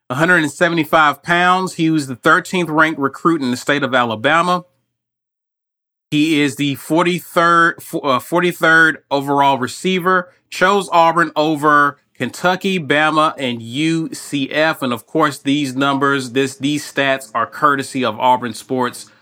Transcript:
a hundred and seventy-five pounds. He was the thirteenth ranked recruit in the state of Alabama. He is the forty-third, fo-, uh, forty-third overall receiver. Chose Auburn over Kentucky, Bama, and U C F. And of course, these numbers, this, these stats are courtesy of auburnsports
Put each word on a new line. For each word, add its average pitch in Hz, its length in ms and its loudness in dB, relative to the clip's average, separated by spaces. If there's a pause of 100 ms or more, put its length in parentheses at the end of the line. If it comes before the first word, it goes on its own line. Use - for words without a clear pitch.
(100)
a 127 40 -6
hundred 170 280 4
and 147 80 -2
seventy-five 160 720 2
pounds. 180 520 2
He 165 140 0
was 156 180 0
the 131 100 -8
thirteenth 170 520 0
ranked 156 320 2
recruit 147 400 -2
in 131 100 -2
the 123 60 -2
state 143 260 -2
of 127 120 -2
Alabama. 143 720 0 (1400)
He 151 320 2
is 139 140 -2
the 143 180 -2
forty-third, 170 1080 0
fo-, - 180 -8
uh, 131 180 0
forty-third 165 920 2
overall 139 460 2
receiver. 180 760 -2 (200)
Chose 190 400 0
Auburn 165 440 2
over 147 640 2 (140)
Kentucky, 180 680 -2
Bama, 156 600 0
and 120 240 -4
U 156 500 -4
C 139 380 -6
F. 156 320 0
And 127 100 -2
of 117 140 -8
course, 151 320 -2
these 139 360 -2
numbers, 139 580 0
this, 131 240 -2
these 143 280 -4
stats 135 500 -2
are 113 120 -2
courtesy 135 580 -2
of 110 120 -2
auburnsports 123 960 -2 (120)